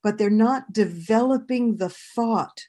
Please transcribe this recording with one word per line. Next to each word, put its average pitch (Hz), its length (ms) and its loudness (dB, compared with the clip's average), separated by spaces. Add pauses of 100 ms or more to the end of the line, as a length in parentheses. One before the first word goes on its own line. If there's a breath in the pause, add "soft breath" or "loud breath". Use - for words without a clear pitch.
but 208 160 -2
they're 208 120 2
not 226 420 2
developing 226 1040 0
the 180 140 -4
thought 226 800 -4